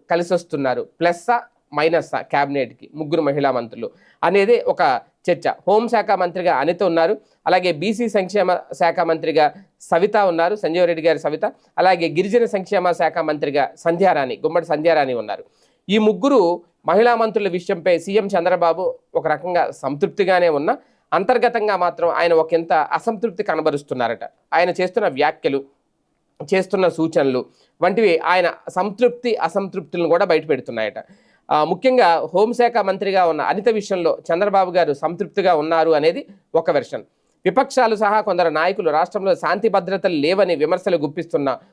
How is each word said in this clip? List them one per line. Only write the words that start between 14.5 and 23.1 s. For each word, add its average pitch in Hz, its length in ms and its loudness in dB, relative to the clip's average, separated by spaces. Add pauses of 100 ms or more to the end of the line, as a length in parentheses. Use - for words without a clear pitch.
సంధ్యారాణి 151 480 0
ఉన్నారు. 107 300 -8 (460)
ఈ 202 80 4
ముగ్గురు 214 640 2 (240)
మహిళా 226 300 4
మంత్రుల 220 320 -2
విషయంపై 175 520 -2
సీఎం 196 280 -2
చంద్రబాబు 170 680 0 (200)
ఒక 156 120 -2
రకంగా 156 440 -2
సంతృప్తిగానే 175 760 0
ఉన్నా, 156 280 0 (360)
అంతర్గతంగా 214 640 0
మాత్రం 170 340 0
ఆయన 170 240 2
ఒకంత 165 400 2
అసంతృప్తి 180 680 -2